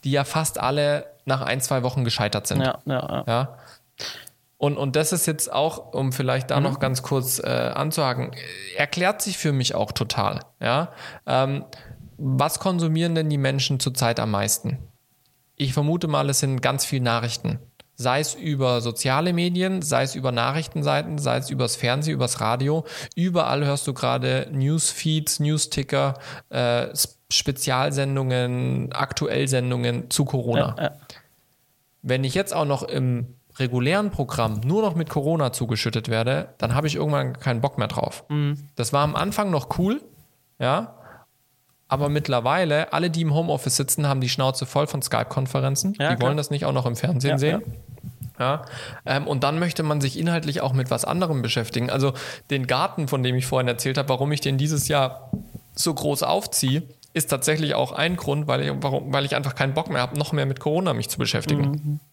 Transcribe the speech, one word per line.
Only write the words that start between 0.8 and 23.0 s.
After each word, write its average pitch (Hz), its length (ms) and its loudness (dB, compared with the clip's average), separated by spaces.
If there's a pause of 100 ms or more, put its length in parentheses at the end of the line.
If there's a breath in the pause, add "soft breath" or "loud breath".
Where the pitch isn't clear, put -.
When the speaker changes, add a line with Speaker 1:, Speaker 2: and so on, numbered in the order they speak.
Speaker 1:
nach 131 160 0
ein, 131 220 0
zwei 131 200 0
Wochen 127 220 0
gescheitert 107 420 0
sind. - 140 0
Speaker 2:
Ja, 131 240 0
ja, 131 240 -2
ja. - 180 -4
Speaker 1:
Ja? 123 320 0 (1000 loud breath)
Und, 143 180 2
und 135 180 -2
das 151 200 2
ist 170 100 0
jetzt 156 260 0
auch, - 440 0
um 131 180 0
vielleicht 127 380 0
da 131 80 4
Speaker 2:
Mhm. 139 60 4
Speaker 1:
noch 131 140 0
ganz 131 240 0
kurz, 131 360 0
äh, - 80 -4
anzuhaken, 127 880 0
äh, 92 420 -12
erklärt 180 460 0
sich 190 160 -4
für 156 140 2
mich 127 220 0
auch 104 160 0
total. - 500 -2 (200)
Ja? 147 320 0 (340 loud breath)
Ähm, 135 380 2 (540 loud breath)
was 135 400 0
konsumieren 170 560 2
denn 160 160 2
die 147 80 2
Menschen 135 420 2
zurzeit 120 400 0
am 110 120 0
meisten? 101 440 0 (800)
Ich 135 160 -2
vermute 160 340 2
mal, 143 220 2
es 135 120 2
sind 135 200 0
ganz 131 240 0
viel 135 160 0
Nachrichten. 117 580 0 (360)
Sei 127 260 0
es 151 140 -4
über 131 480 0
soziale 131 500 0
Medien, 180 480 0
sei 139 220 0
es 131 120 -2
über 131 160 0
Nachrichtenseiten, 143 840 0
sei 131 220 0
es 135 100 -6
übers 127 280 -2
Fernsehen, 143 360 0
übers 127 300 0
Radio. 135 420 0 (300 loud breath)